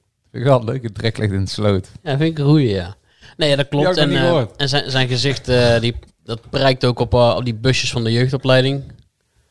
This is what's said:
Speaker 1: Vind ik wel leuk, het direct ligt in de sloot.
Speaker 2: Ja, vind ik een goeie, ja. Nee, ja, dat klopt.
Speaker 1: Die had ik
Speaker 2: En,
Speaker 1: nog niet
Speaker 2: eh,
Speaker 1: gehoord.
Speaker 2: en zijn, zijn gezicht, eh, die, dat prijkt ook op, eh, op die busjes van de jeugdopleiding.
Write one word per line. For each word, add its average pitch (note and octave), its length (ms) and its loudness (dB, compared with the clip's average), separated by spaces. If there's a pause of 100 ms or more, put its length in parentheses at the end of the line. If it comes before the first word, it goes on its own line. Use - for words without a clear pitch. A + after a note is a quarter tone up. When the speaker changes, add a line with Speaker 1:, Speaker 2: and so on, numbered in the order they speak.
(320)
Speaker 1:
Vind A#2+ 120 -8
ik C#3 60 2
wel B2+ 140 4
leuk, A2+ 200 -6
het G#2+ 120 -10
direct A2+ 220 -4
ligt G#2+ 160 -2
in F#2+ 100 -2
de F#2 60 -4
sloot. G2+ 380 -2 (160)
Speaker 2:
Ja, C3+ 140 -2
vind D#3+ 140 0
ik D#3+ 80 -6
een C#3 100 -2
goeie, D3 200 4
ja. F#2+ 260 -4 (420)
Nee, D3+ 120 2
ja, C#3+ 60 2
dat C#3 120 0
klopt. D3 180 0
Speaker 1:
Die F#3 100 2
had D3+ 140 2
ik F3 60 0
Speaker 2:
En, C3+ 40 0
Speaker 1:
nog - 0 -
niet C3 100 2
Speaker 2:
eh, F3 60 2
Speaker 1:
gehoord. B2 220 -2
Speaker 2:
en C#3 120 -2
zijn, C3+ 220 -2
zijn C3 160 0
gezicht, B2+ 400 -4
eh, A#2+ 320 4
die, A#2 160 -2 (280)
dat - 260 -12
prijkt C3+ 360 0
ook B2 140 0
op, A#2+ 140 -2
eh, A#2+ 240 4
op A#2+ 80 -4
die A#2+ 100 -4
busjes B2 360 -2
van B2 120 -4
de A2+ 80 -2
jeugdopleiding. C3 720 0 (680)